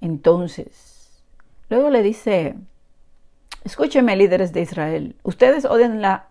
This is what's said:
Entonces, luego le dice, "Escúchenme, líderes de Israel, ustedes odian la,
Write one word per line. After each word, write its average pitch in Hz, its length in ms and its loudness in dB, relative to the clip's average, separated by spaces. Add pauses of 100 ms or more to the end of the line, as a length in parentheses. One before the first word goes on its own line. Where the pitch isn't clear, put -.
Entonces, - 1200 -4 (460)
luego 262 200 2
le 240 140 4
dice, 196 520 -2 (1080)
"Escúchenme, 254 520 0
líderes 185 380 2
de 170 80 -2
Israel, 156 640 -6
ustedes 262 420 2
odian 233 340 2
la, 190 320 -2